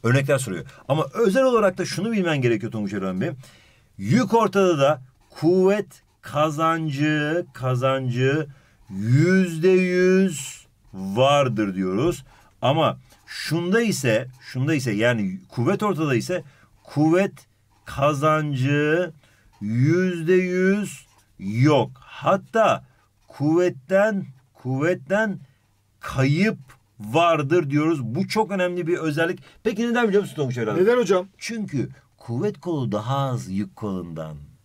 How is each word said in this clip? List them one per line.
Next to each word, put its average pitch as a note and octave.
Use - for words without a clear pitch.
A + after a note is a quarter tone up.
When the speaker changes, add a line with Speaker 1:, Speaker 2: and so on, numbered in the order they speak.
Speaker 1:
örnekler C3+
soruyor. F#2+
Ama D3+
özel A3+
olarak A3
da F3+
şunu A3
bilmen E3+
gerekiyor A#2
Tonguç G#2
Evren F#2+
Bey. E3
Yük F#3+
ortada F#3+
da C#3
kuvvet F#3
kazancı, D#3
kazancı C3
yüzde D#3+
yüz F#3
vardır G#2+
diyoruz. G2
Ama C#3
şunda F3+
ise, B2+
şunda C3
ise B2+
yani G#2
kuvvet F3
ortada D#3
ise C3
kuvvet E3
kazancı D3
yüzde E3
yüz F#3
yok. A#2+
Hatta F#3+
kuvvetten, F3+
kuvvetten F3+
kayıp D3
vardır D3+
diyoruz. D3+
Bu D3
çok G#3+
önemli F3+
bir E3+
özellik. E3
Peki A#3
neden A#3
biliyor G3+
musun -
Tonguç B2+
Evren? A2
Speaker 2:
Neden A3+
hocam? F#3+
Speaker 1:
Çünkü G3+
kuvvet C#3
kolu C#3
daha A2
az B2+
yük G2
kolundan. E2+